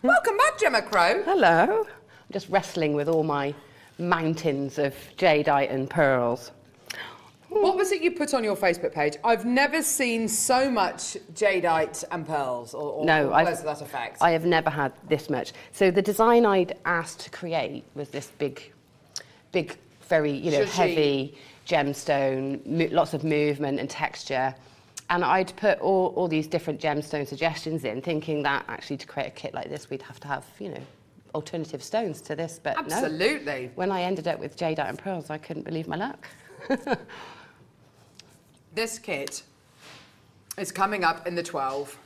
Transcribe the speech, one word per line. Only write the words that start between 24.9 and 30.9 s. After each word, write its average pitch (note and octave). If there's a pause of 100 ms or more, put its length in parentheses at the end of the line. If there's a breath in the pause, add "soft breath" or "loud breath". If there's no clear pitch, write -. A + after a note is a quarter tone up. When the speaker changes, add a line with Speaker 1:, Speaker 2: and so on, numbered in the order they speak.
Speaker 2:
And F3
I'd F#3
put G#3
all, F#3
all F3+
these D#3
different D#3
gemstone D3
suggestions D#3
in, A#2+
thinking D3+
that C#3
actually -
to -
create -
a -
kit -
like -
this, -
we'd C3+
have -
to C#3+
have, C#3 (140)
you G3
know, - (520)